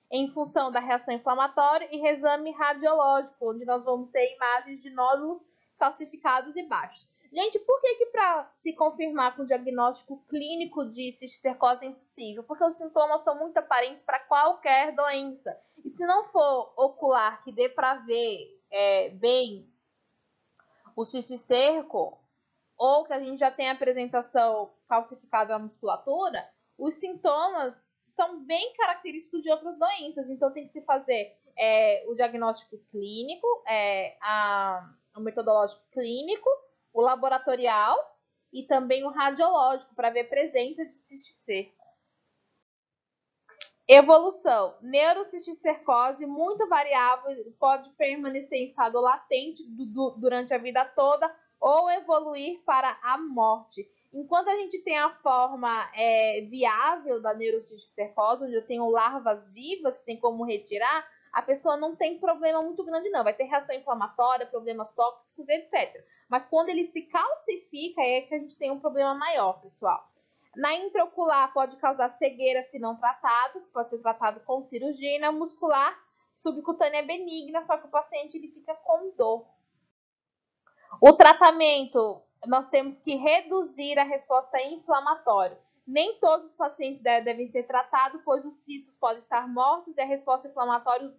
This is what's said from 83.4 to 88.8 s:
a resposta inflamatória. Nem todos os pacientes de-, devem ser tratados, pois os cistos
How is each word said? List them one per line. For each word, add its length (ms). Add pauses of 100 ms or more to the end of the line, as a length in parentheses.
a 60
resposta 560
inflamatória. 960 (300)
Nem 340
todos 300
os 60
pacientes 460
de-, 200
devem 280
ser 140
tratados, 600
pois 200
os 100 (100)
cistos 320